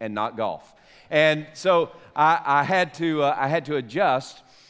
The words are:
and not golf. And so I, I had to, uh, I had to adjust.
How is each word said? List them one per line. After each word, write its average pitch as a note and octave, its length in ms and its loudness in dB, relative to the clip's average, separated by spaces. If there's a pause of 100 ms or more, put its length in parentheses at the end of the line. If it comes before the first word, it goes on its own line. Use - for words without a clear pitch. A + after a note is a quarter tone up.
and A2 120 -6
not G#2+ 240 -4
golf. G2+ 380 -8 (340)
And D3+ 440 2
so F3 400 0 (240)
I, D#3 280 2
I C#3+ 200 2
had F3+ 300 0
to, D#3+ 280 -2
uh, C#3+ 160 0
I C3+ 80 -2
had D3+ 200 -2
to D3 100 -4
adjust. C3+ 680 -2 (280)